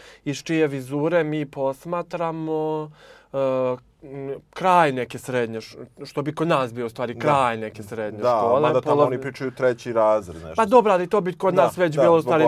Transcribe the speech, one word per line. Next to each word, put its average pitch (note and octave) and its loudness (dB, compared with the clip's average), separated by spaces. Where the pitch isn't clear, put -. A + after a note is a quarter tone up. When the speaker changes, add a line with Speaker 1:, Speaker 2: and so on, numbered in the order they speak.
Speaker 1:
iz C#3+ -6
čije D#3+ 2
vizure C#3+ -2
mi D3+ -4
posmatramo, D#3 -6
e, C#3 -6
m, C3+ -12
kraj F3 4
neke B2+ -6
srednje A#2 -4
š-, - -18
što C#3+ -8
bi D3 -6
kod D#3+ -2
nas C3 0
bio A#2+ -8
u A2+ -6
stvari A#2+ -4
Speaker 2:
Da. A#2 -14
Speaker 1:
kraj B2+ 2
neke G#2+ -10
srednje G#2+ -8
Speaker 2:
Da, A#2+ 2
Speaker 1:
škole, A#2+ 4
Speaker 2:
mada C#3 2
tamo D3 0
Speaker 1:
polav- D3 4
Speaker 2:
oni B2+ -4
pričaju C3 -8
treći B2 -2
razred, G#2+ 2
nešto. E2 -14
Speaker 1:
Pa A3+ 2
dobro, G#3+ 6
ali F3+ 0
to G#3 0
bi F3 -4
kod F#3 0
Speaker 2:
Da, F#3 6
Speaker 1:
nas A#2 0
već E3+ 0
Speaker 2:
da, D3 2
Speaker 1:
bilo E3+ 6
u D#3+ 2
Speaker 2:
zbog - 0
Speaker 1:
stvari D#3+ 6